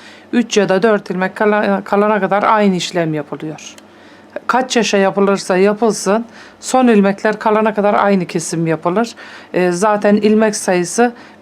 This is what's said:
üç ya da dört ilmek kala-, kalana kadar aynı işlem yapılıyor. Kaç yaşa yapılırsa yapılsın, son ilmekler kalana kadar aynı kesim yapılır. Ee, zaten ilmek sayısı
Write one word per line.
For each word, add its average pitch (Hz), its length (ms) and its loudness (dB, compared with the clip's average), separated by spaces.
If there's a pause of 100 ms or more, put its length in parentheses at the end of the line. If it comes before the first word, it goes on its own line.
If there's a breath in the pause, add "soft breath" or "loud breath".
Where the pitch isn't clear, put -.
(340 loud breath)
üç 233 240 0
ya 190 120 2
da 185 140 2
dört 208 260 0
ilmek 185 260 -4
kala-, 208 480 0
kalana 208 360 0
kadar 190 240 0
aynı 208 320 2
işlem 170 380 -4
yapılıyor. 151 640 -10 (720 loud breath)
Kaç 254 280 -2
yaşa 214 220 0
yapılırsa 196 600 0
yapılsın, 208 680 0 (340 loud breath)
son 254 280 2
ilmekler 208 520 2
kalana 214 340 0
kadar 208 200 0
aynı 202 320 2
kesim 165 420 -4
yapılır. 175 480 -2 (380 loud breath)
Ee, 180 180 0
zaten 208 440 2
ilmek 214 400 2
sayısı 196 580 -2 (280 loud breath)